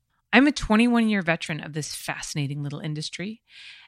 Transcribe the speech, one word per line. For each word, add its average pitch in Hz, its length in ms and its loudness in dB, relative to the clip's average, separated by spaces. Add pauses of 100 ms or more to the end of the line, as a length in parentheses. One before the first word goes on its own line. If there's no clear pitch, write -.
(320)
I'm 254 140 8
a 294 60 4
twenty-one-year 220 720 2
veteran 165 380 -2
of 151 120 -10
this 151 220 -6
fascinating 147 680 -6
little 143 200 -6
industry, 156 600 -8 (460)